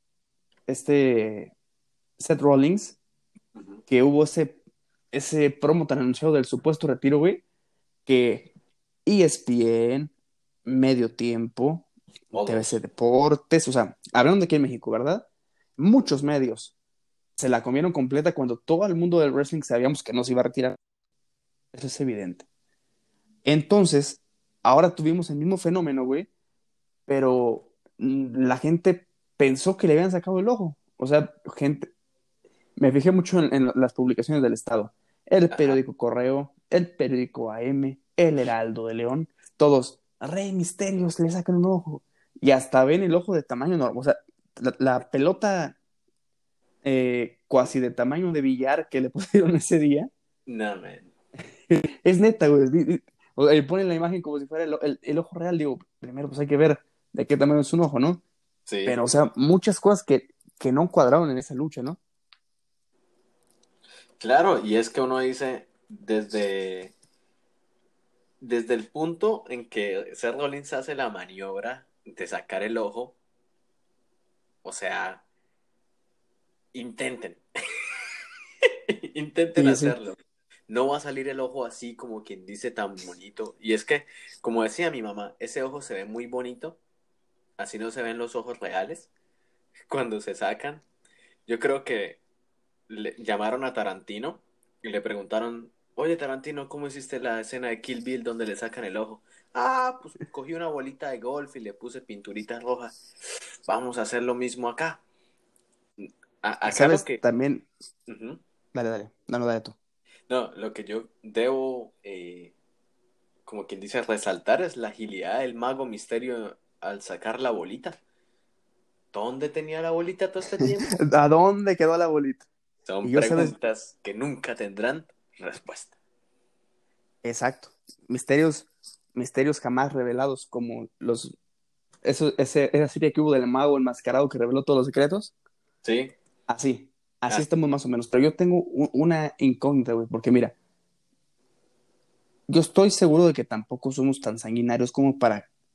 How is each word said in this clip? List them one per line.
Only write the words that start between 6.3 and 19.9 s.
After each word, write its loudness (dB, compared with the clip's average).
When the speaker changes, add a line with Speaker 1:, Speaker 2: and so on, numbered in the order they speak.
Speaker 1:
del 2
supuesto -2
retiro, 2
güey, 2
que 2
E 6
S 2
P 2
N, -4
Medio 2
Tiempo, -2
Speaker 2:
Todos. -2
Speaker 1:
T -2
V 0
C -4
Deportes, 2
o -2
sea, 0
hablando 6
de 2
aquí 2
en 2
México, -6
¿verdad? -2
Muchos 4
medios -2
se -2
la 2
comieron 0
completa 0
cuando -4
todo 0
el 0
mundo 2
del 4
wrestling -2
sabíamos 0